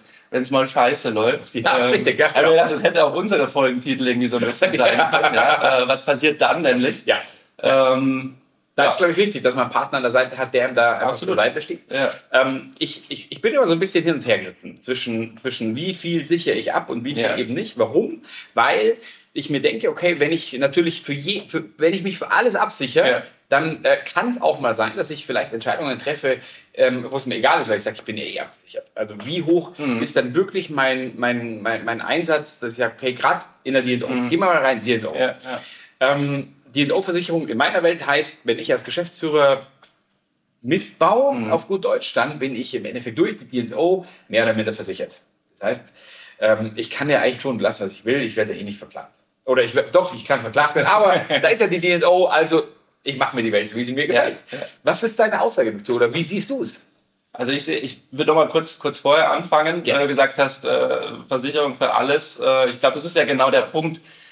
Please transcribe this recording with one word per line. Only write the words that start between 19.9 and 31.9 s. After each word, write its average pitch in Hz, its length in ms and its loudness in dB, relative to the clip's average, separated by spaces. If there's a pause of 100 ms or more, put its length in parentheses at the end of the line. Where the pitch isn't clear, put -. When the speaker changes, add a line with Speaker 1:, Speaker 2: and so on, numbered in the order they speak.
Speaker 2:
wenn 147 120 2
ich 160 260 -4
natürlich 160 440 0
für 147 120 -8
je-, 170 340 -6
für, 160 160 -4 (140)
wenn 165 160 4
ich 185 80 -4
mich 190 160 -6
für - 140 -8
alles 220 240 2
absichere, 180 540 0
Speaker 1:
Ja. 117 120 0 (260)
Speaker 2:
dann, 156 360 0
äh, 139 120 4 (160)
kann's 240 300 -2
auch 143 180 2
mal 123 140 0
sein, 110 220 -2
dass 190 140 -4
ich 147 160 -10
vielleicht 110 260 -4
Entscheidungen 120 460 -4
treffe, 139 380 -2 (380)
ähm, 127 360 2
wo 135 60 -6
es 135 100 -6
mir 117 100 -4
egal 143 240 4
ist, 120 80 -6
weil 107 100 2
ich 101 60 -8
sag, 104 100 -6
ich - 100 -16
bin 110 120 -8
ja - 80 -8
eh - 160 -8
abgesichert. - 540 -14
Also 107 200 -6 (100)
wie 165 180 -4
hoch 170 360 0
Speaker 1:
Mhm. 127 240 -2
Speaker 2:
ist - 140 -4
dann 127 180 0
wirklich 190 360 -2
mein, 131 460 -2
mein, 117 460 -4
mein, 110 220 -4
mein 117 160 -4